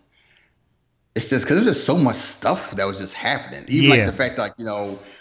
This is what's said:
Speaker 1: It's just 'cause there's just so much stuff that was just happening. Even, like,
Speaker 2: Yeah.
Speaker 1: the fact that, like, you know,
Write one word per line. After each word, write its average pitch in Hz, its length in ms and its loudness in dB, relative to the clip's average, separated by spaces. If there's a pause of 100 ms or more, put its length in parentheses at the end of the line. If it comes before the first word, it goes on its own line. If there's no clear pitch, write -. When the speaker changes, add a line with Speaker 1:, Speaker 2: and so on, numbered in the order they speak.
(1160)
Speaker 1:
It's - 160 -2
just 131 160 2
'cause 143 80 4
there's 226 100 4
just 190 200 2
so 139 120 2
much 127 180 4
stuff - 560 -4
that 98 140 -2
was 98 140 -4
just 98 160 -8
happening. 107 520 -6
Even, 135 220 4
like, 131 100 8
Speaker 2:
Yeah. 104 60 4
Speaker 1:
the - 60 0
fact 123 240 -2
that, 117 80 -4
like, 104 160 -6
you 113 60 -10
know, 104 340 -6 (220)